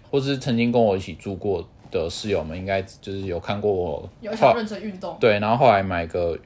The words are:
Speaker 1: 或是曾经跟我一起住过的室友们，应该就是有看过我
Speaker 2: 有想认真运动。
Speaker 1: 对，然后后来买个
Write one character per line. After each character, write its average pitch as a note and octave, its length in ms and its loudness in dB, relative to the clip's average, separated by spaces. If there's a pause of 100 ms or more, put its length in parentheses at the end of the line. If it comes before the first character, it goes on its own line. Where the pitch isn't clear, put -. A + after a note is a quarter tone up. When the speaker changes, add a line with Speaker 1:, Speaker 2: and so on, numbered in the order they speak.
(120)
Speaker 1:
或 C#3 100 2
是 C#3 160 -2
曾 C3 180 -2
经 A#2 160 2
跟 A#2+ 80 4
我 G#2+ 160 6
一 G2 40 -2
起 F2 160 -10
住 G2 200 -8
过 F2+ 320 -4 (220)
的 E2+ 180 -2
室 - 220 -8
友 F2+ 140 0
们， D#2+ 120 -8
应 F2+ 80 -10
该 G2 160 0 (220)
就 G2+ 100 -12
是 G2 100 -8
有 F2+ 180 -6
看 G2+ 200 -6
过 G#2 120 2
我 F2+ 360 -2 (120)
Speaker 2:
有 G#3+ 160 -8
想 A3+ 200 6
认 A3+ 120 -2
真 G#3 120 -10
运 F#3+ 200 -10
动。 E3+ 200 -10
Speaker 1:
对， G#2 200 4
然 G#2+ 100 0
后 A#2 80 2
后 C3 140 8
来 G2 100 4
买 F2+ 240 -2
个 E2+ 400 -2